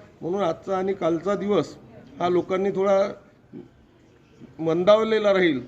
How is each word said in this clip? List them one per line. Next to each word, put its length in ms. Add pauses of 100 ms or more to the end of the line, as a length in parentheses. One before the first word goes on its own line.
(220)
म्हणून 220
आजचा 340
आणि 160
कालचा 420
दिवस 400 (440)
हा 100
लोकांनी 420
थोडा 260 (1600)
मंदावलेला 760
राहील, 340